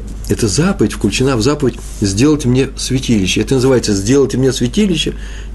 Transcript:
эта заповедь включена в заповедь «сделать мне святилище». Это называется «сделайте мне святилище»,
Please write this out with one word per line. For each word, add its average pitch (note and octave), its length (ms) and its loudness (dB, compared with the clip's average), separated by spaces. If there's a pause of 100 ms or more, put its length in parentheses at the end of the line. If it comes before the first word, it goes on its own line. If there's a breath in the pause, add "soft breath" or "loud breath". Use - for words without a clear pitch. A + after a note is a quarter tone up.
(280)
эта G#2+ 200 0
заповедь C3 460 0
включена B2+ 420 0
в G#2+ 60 0
заповедь C#3 340 0 (240)
«сделать A#2+ 440 2
мне B2+ 320 2
святилище». A2 640 0
Это A#2+ 120 0
называется A#2+ 400 2
«сделайте A#2+ 420 2
мне C3 160 2
святилище», D#3+ 640 0 (400 loud breath)